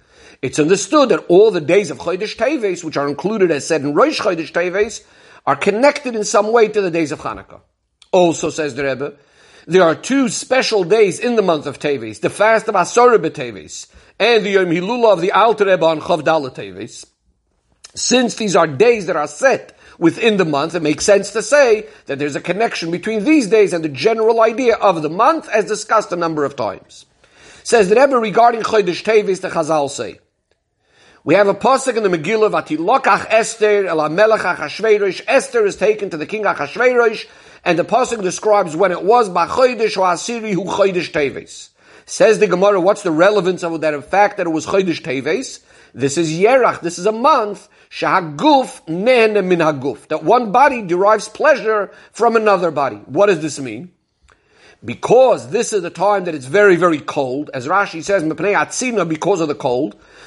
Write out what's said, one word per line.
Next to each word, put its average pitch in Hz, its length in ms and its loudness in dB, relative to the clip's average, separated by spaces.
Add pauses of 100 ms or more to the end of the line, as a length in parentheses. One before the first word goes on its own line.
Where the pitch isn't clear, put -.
(400)
it's 131 200 -4
understood 196 480 2
that 165 180 0
all 202 240 6
the 175 100 -2
days 160 300 0
of 127 80 -12
Chodesh 185 380 -8
Teves, 233 480 -4
which 311 120 -8
are 143 120 -2
included 185 420 -2
as 143 160 -4
said 156 140 0
in 143 120 -4
Rosh 254 280 0
Chodesh 165 320 -4
Teves, 180 500 -4 (420)
are 139 120 0
connected 240 580 0
in 214 80 -4
some 214 300 0
way 226 160 4
to 214 120 -4
the 185 120 -2
days 160 180 -2
of 147 100 -10
Hanukkah. 104 400 -12 (520)
Also, 170 380 2
says 147 260 -6
the 143 80 -6
Rebbe, 135 320 -6 (500)
there 180 160 4
are 160 140 4
two 262 320 0
special 226 560 -2
days 190 340 2
in 240 160 -2
the 220 80 2
month 165 240 0
of 139 140 -12
Teves, 117 400 -6
the 160 100 -2
fast 220 380 0
of 208 80 0
Asara 226 420 4
B'Teves, 120 680 -8 (300)
and 214 260 2
the 202 60 -4
Yom 190 160 2
Hilula 202 460 2
of 175 80 2
the 180 120 -2
Alter 208 340 2
Rebbe 185 180 2
on 160 160 2
Chav 165 220 -2
Dalet 151 320 -2
Teves. 101 520 -14 (880)
Since 240 420 0
these 202 200 -2
are 170 100 4
days 208 400 0
that 175 100 -4
are 151 100 -4
set - 520 -2 (200)
within 208 380 2
the 190 80 2
month, 151 300 -2
it 170 80 -6
makes 151 220 -2
sense 196 280 2
to 220 100 -4
say 233 440 2 (200)
that 139 120 -6
there's 147 180 -4
a 160 40 -8
connection 180 500 -4
between 208 340 -4
these 277 240 2
days 202 240 4
and 170 120 -4
the 156 40 -2
general 220 520 0
idea 226 360 2
of 180 260 0
the 151 60 -2
month, 247 400 0
as 208 180 0
discussed 214 460 -2
a 175 40 -4
number 165 280 -2
of 131 120 -6
times. - 500 -10 (560)
Says 214 260 2
the 214 80 4
Rebbe 269 220 4
regarding 226 440 2
Chodesh 185 400 -2
Teves, 202 380 0
the 180 80 -8
Chazal 156 420 -2
say, 104 280 -10 (1080)
we 143 100 2
have 202 120 4
a 196 80 2
pasuk 254 420 0
in 226 60 -4
the 202 60 2
Megillah, 190 420 0
"Vatilokach 180 800 0
Esther 208 560 0
el 165 120 -2
Hamelech 180 580 0
Achashverosh." 190 720 -2
Esther 240 360 0
is 190 120 -2
taken 202 340 -2
to 170 60 -10
the 147 100 -6
king - 180 -8
Achashverosh, 226 840 0 (380)
and 175 140 0
the 170 60 0
pasuk 233 380 -2
describes 185 520 0
when 185 160 2
it 170 140 -6
was, 226 240 4
"B'chodesh 220 680 0
ha'asiri 202 580 -2
hu 185 120 -2
chodesh 185 480 0
Teves." - 560 -6 (380)
Says 202 340 4
the 214 80 4
Gemara, 190 320 2
what's 202 240 0
the 170 80 -2
relevance 180 500 2
of 165 200 -6
that, 151 120 0
in 143 80 -8
fact, 196 360 0
that 175 100 -4
it - 20 -4
was 156 160 -4
Chodesh 190 340 -2
Teves? 151 600 -6 (340)
This 139 240 -4
is 160 180 0
Yerach, 214 440 2
this 165 180 -8
is 180 80 -4
a 220 60 0
month, 226 560 -2 (200)
"Shehaguf 180 1000 0
nehne 214 560 2
min 180 160 0
haguf," 143 480 -2
that 156 160 -6
one 226 260 2
body 247 320 2
derives 196 460 0
pleasure 220 640 0 (180)
from 226 240 0
another 196 380 2
body. 135 240 -2 (100)
What 165 200 2
does 180 140 2
this 147 200 -8
mean? 131 320 -12 (920)
Because 175 640 2
this 214 220 -2
is 202 100 -2
the 170 80 -8
time 190 340 0
that 170 100 -6
it's 131 120 -10
very, 190 280 4
very 165 240 2
cold, 139 560 -6
as 131 140 -8
Rashi 175 340 -2
says, 190 220 0
"Mepnei 160 320 -2
atzina," 190 520 -2
because 170 320 0
of 165 60 -2
the 147 80 -2
cold. 135 400 -4 (320)